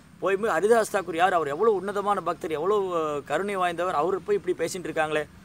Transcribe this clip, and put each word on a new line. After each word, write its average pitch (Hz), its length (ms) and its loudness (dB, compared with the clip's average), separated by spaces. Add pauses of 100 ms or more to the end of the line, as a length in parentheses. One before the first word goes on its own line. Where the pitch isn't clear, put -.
(200)
போய் 190 160 2
போய் 208 140 0
ஹரிதாஸ் 208 420 4
தாக்கூர் 180 220 -2
யார்? 180 180 4
அவர் 160 160 2
எவ்வளோ 185 220 2
உன்னதமான 196 500 0
பக்தர், 165 300 -4
எவ்வளோ, 175 280 0
அஹ், 160 460 -2
கருணை 190 320 -2
வாய்ந்தவர், 180 340 -2
அவர் 170 340 0
போய் 202 200 0
இப்படி 175 200 -2
பேசிட்டு 180 160 -4
இருக்காங்களே 156 480 -2 (160)